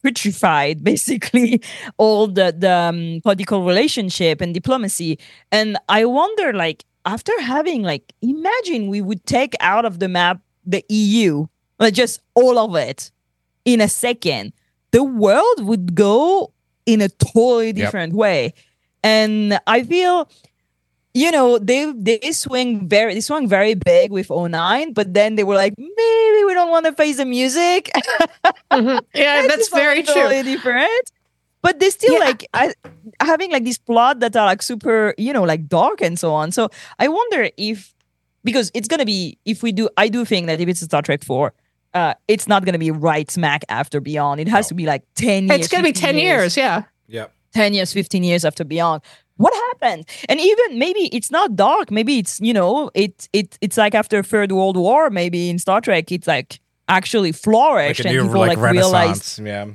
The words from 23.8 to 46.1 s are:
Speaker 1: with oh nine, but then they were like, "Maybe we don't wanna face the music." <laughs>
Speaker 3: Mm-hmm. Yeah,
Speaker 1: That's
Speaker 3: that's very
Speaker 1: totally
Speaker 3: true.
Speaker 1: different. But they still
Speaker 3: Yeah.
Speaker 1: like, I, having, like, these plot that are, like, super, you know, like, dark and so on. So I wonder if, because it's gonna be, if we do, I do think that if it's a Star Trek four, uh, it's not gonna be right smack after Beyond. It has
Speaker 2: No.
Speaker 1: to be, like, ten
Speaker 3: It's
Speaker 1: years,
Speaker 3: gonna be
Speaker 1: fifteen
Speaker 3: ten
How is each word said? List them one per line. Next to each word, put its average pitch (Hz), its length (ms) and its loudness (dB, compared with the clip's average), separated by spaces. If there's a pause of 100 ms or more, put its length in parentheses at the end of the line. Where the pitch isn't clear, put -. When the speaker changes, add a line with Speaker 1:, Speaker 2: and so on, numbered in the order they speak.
Speaker 1:
with 185 200 -6
oh 170 160 -2
nine, 202 460 -2
but 202 200 -2
then 208 220 2
they 214 80 0
were 196 120 0
like, 196 220 2
"Maybe 440 680 2
we 392 120 2
don't 349 160 2
wanna 330 220 2
face 302 240 0
the 277 80 -2
music." 262 680 0
<laughs> - 60 2 (720)
Speaker 3:
Mm-hmm. 269 420 2
Yeah, 285 300 2
Speaker 1:
That's 277 120 4
Speaker 3:
that's 440 140 -2
very 294 340 2
Speaker 1:
totally 277 400 2
Speaker 3:
true. 262 120 -4
Speaker 1:
different. 320 560 -2 (500)
But 349 180 0
they 381 120 4
still 480 220 2
Speaker 3:
Yeah. 453 60 4
Speaker 1:
like, 262 340 0
I, - 200 0 (480)
having, 330 300 0
like, 269 120 0
these 240 140 -4
plot 240 420 2
that 233 160 -2
are, 214 100 4
like, 196 160 0
super, 220 560 -2
you 233 140 -4
know, 233 120 0
like, 160 260 -2
dark 196 320 0
and 170 180 -2
so 160 140 -2
on. 156 180 -2
So 220 180 -2 (300)
I - 80 2
wonder 359 480 0
if, 208 400 -10 (480)
because 226 300 -2
it's 226 160 -6
gonna 302 160 0
be, 190 400 -6
if 214 180 -6
we 233 80 -2
do, 202 240 -2
I 214 140 2
do 233 160 -2
think 180 220 -2
that 160 120 -2
if 175 80 -2
it's 175 140 -4
a 170 40 -10
Star 156 160 0
Trek 147 220 -4
four, 135 300 -2 (400)
uh, 180 220 0 (120)
it's 214 200 0
not 196 180 2
gonna 180 140 -2
be 160 120 -2
right 156 400 -2
smack 151 380 -2
after 139 320 -4
Beyond. 143 400 -4
It 165 80 -4
has 220 160 2
Speaker 2:
No. - 40 -10
Speaker 1:
to - 40 -10
be, 170 120 -6
like, 143 180 -4 (120)
ten 196 340 0
Speaker 3:
It's 285 100 2
Speaker 1:
years, 170 100 -2
Speaker 3:
gonna 359 140 0
be 330 60 4
Speaker 1:
fifteen - 180 -4
Speaker 3:
ten 277 100 0